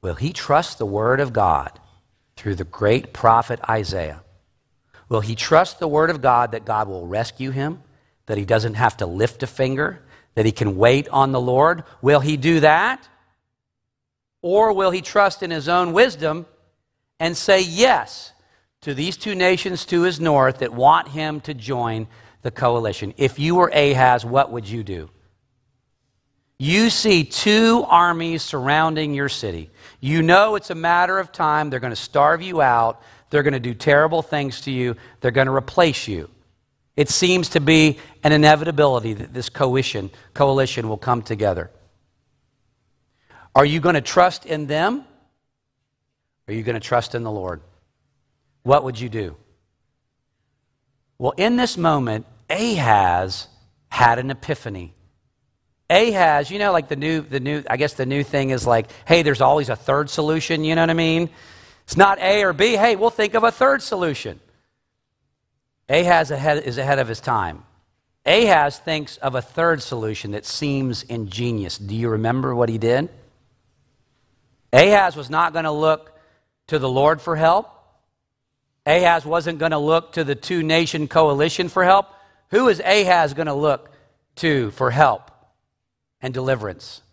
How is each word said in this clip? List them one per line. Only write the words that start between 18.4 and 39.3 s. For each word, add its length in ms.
to 120
these 240
two 180
nations 520
to 160
his 180
north 380
that 160
want 340
him 340
to 120
join 520
the 80
coalition. 640
If 240
you 160
were 120
Ahaz, 560
what 280
would 160
you 160
do? 260
You 320
see 340
two 640
armies 540
surrounding 720
your 140
city. 420
You 240
know 320
it's 160
a 40
matter 440
of 140
time. 380
They're 100
gonna 160
starve 460
you 180
out. 420
They're 120
gonna 160
do 160
terrible 480
things 400
to 80
you. 240
They're 120
gonna 220
replace 520
you. 240
It 120
seems 420
to 100
be 380
an 80
inevitability 840
that 200